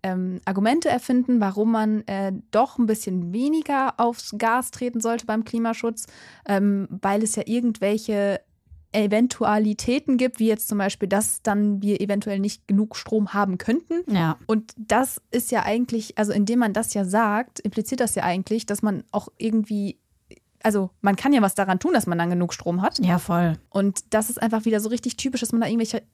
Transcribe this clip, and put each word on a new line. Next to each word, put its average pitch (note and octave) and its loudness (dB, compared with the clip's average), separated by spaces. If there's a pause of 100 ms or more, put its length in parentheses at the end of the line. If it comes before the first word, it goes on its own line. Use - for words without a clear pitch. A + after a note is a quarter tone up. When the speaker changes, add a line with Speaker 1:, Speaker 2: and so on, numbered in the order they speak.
Speaker 1:
ähm, F#3 -4
Argumente A3 2
erfinden, B3 2
warum G#3 2
man, G#3+ 2
äh, G3 -4 (180)
doch A#3 2
ein A#3 2
bisschen F#3 -2
weniger C4+ 0
aufs A#3 -2
Gas A#3 0
treten A#3+ -4
sollte A#3 -2
beim A3 -2
Klimaschutz, A3+ -4 (400)
ähm, G3 2
weil G3+ 0
es G#3+ -2
ja G#3 -4
irgendwelche G#3+ 0 (760)
Eventualitäten A#3 2
gibt, B3+ 0
wie A3 2
jetzt A3 0
zum G#3 -2
Beispiel, G3 -2
dass G3+ 0
dann G3+ 2
wir G3+ 0
eventuell G3+ -2
nicht G3+ -4
genug G#3+ 2
Strom G#3+ -2
haben G3 0
könnten. E4 -2 (120)
Speaker 2:
Ja. E3+ 2 (100)
Speaker 1:
Und A3 -2
das A3+ 0 (100)
ist A#3+ -2
ja A3+ 0
eigentlich, A#3 -2
also G#3 0
indem G#3 2
man G#3+ 2
das A3 -2
ja G3+ 0
sagt, G#3+ 0
impliziert A3 -4
das A3+ 2
ja G#3+ -2
eigentlich, F#3+ -2
dass G3+ -4
man G#3 0
auch - -4 (100)
irgendwie, G#3+ -2 (640)
also G3+ 2 (100)
man G3+ 4
kann C#4 2
ja A#3+ 6
was F#3+ 2
daran F#3+ 0
tun, F4 0
dass A3 2
man F3 0
dann E3+ 0
genug F3 0
Strom F3 -2
hat. - 0
Speaker 2:
Ja, F3 4
voll. E3+ 2 (160)
Speaker 1:
Und G3 0 (100)
das G#3+ 0
ist - -8
einfach A3 0
wieder A3 2
so A3 -4
richtig A#3+ -4
typisch, B3+ -4
dass A#3 -4
man A#3 2
da A3+ 0
irgendwelche A3+ -2 (120)